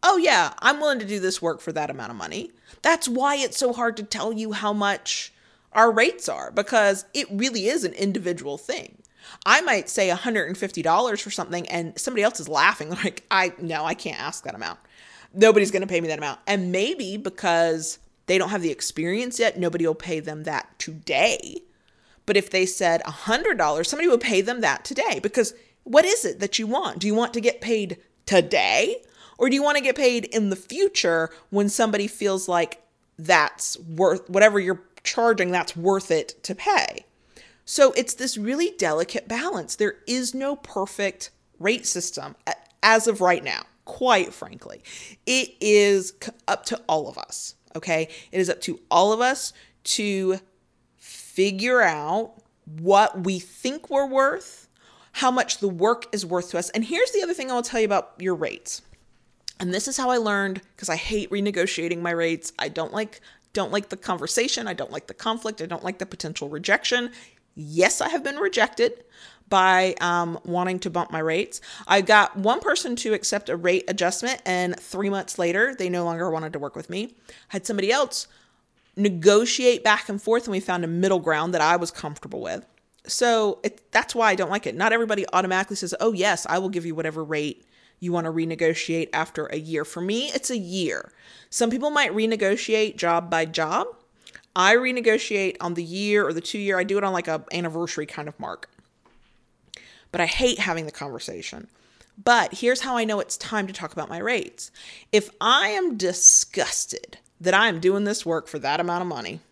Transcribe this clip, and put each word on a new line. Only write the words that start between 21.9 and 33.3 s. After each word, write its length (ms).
But 120
if 120
they 160
said 400
a 60
hundred 460
dollars, 320
somebody 180
would 140
pay 200
them 200
that 240
today, 360
because 320
what 220
is 200
it 140
that 200
you 80
want? 320
Do 80
you 80
want 180
to 80
get 200
paid 360
today? 760
Or 120
do 60
you 80
wanna 180
get 140
paid 300
in 240
the 60
future 760
when 180
somebody 400
feels 400
like 360
that's 600